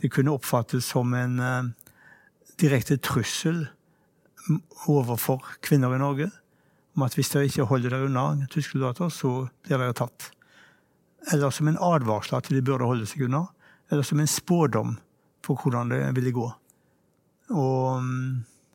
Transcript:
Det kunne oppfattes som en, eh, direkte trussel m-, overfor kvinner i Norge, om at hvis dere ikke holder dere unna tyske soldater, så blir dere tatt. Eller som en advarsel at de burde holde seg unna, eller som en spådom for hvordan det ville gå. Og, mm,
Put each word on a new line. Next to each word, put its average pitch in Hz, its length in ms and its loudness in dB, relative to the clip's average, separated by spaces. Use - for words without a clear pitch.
Det 127 100 0
kunne 143 240 2
oppfattes 123 500 0
som 123 300 0
en, 123 260 -2
eh, 127 220 0
direkte 139 380 4
trussel 160 720 -2
m-, 156 140 0
overfor 131 540 0
kvinner 127 340 2
i 131 40 0
Norge, 143 320 -2
om 139 60 2
at 123 120 0
hvis 139 160 0
dere 143 200 2
ikke 131 160 0
holder 123 240 0
dere 131 180 -2
unna 139 400 0
tyske - 240 -4
soldater, 135 380 -2
så 131 380 -2
blir 135 120 2
dere 123 140 0
tatt. - 380 -6
Eller 143 180 2
som 151 180 0
en 160 140 2
advarsel 127 560 2
at 127 100 -6
de 135 140 2
burde 127 240 0
holde 117 200 0
seg 131 200 -4
unna, 147 220 0
eller 143 120 2
som 143 180 0
en 151 100 2
spådom 120 680 2
for 139 120 -2
hvordan 120 340 -2
det 135 240 0
ville 127 180 0
gå. 120 140 -2
Og, 131 520 2
mm, 127 420 -4